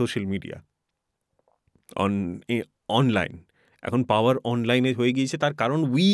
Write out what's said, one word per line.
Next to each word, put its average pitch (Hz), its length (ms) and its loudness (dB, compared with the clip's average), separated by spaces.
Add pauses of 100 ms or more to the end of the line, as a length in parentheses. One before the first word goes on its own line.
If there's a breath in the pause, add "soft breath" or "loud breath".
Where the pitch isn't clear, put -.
social 107 260 -4
media, - 300 -6 (1400)
on, 98 500 -2
এ, 117 140 -2 (260)
online। 110 480 2 (460)
এখন 120 220 0
পাওয়ার 117 400 4
অনলাইনে 120 480 0
হয়ে 123 200 0
গিয়েছে, 135 260 -2
তার 147 160 -2
কারণ 151 300 0
we 143 300 2